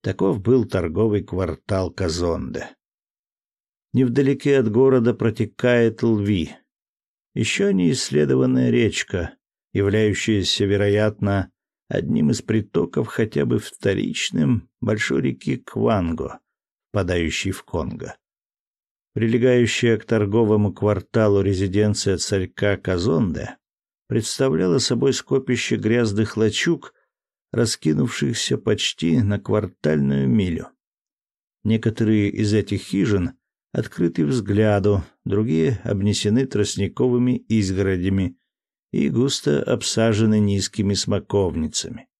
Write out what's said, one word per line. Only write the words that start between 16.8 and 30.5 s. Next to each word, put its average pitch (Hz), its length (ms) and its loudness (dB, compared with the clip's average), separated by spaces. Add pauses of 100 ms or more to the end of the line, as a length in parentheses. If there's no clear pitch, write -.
впадающей 87 640 -2
в - 120 -10
Конго. - 540 -8 (960)
Прилегающая 117 840 2
к - 60 -14
торговому 107 680 2
кварталу 101 680 2
резиденция 98 760 0
царька 98 580 -2
Казонде 92 840 -2 (500)
представляла 135 720 0
собой 123 340 0
скопище - 600 -2
грязных 110 640 0
лачуг — 113 580 -2 (580)
раскинувшихся 120 1040 -2
почти - 640 0
на 104 160 0
квартальную 76 880 0
милю. 90 440 0 (960)